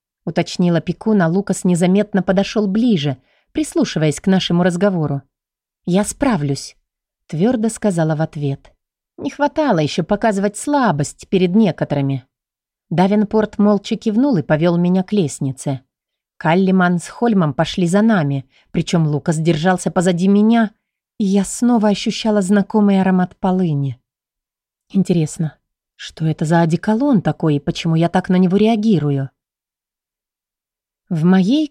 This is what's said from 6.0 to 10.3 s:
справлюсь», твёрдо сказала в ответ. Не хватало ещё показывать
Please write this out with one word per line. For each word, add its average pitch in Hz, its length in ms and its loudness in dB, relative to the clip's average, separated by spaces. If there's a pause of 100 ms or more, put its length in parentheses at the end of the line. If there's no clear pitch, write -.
справлюсь», 151 720 -4 (500)
твёрдо 214 420 -2
сказала 165 480 -2
в 160 60 -2
ответ. 143 500 -6 (460)
Не 285 120 -8
хватало 285 480 0
ещё 156 260 -2
показывать 208 520 0